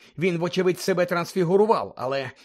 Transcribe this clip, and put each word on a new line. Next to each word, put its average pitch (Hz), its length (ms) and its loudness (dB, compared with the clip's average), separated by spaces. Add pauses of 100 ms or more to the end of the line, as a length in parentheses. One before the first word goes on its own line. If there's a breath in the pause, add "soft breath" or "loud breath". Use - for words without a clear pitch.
(180 loud breath)
Він, 170 200 0
вочевидь, 180 420 0
себе 180 260 0
трансфігурував, 180 880 2
але 135 340 -6 (140 loud breath)